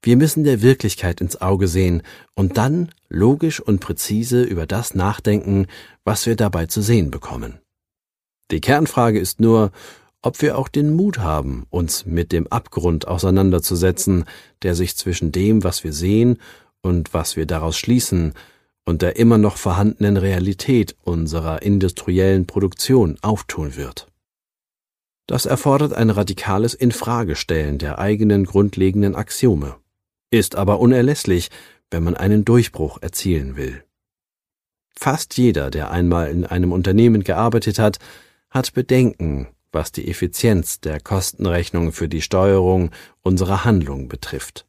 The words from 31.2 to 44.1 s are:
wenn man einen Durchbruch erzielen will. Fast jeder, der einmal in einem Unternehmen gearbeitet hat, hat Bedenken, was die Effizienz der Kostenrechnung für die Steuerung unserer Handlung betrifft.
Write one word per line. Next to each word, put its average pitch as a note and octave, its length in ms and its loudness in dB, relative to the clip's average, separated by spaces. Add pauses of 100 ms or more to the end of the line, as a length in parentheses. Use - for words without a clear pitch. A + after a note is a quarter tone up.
wenn E2+ 140 -2
man E2+ 120 -2
einen G#2 280 2
Durchbruch A2+ 580 0
erzielen D2 540 -4
will. C2+ 260 -10 (1120)
Fast - 420 -4
jeder, E2 340 2
der D2+ 200 -6
einmal E2+ 400 0
in F2 160 -4
einem F2+ 240 -2
Unternehmen G2 540 4
gearbeitet A2 560 0
hat, G#2 180 2 (520)
hat B2+ 220 -4
Bedenken, G2 760 0 (240)
was D#2 200 -4
die - 160 -8
Effizienz F2+ 720 -2
der D2+ 200 -8
Kostenrechnung F2 920 -2
für E2 160 -6
die E2 140 -4
Steuerung F#2 680 2 (320)
unserer F#2 420 0
Handlung C#2 440 0
betrifft. - 600 -14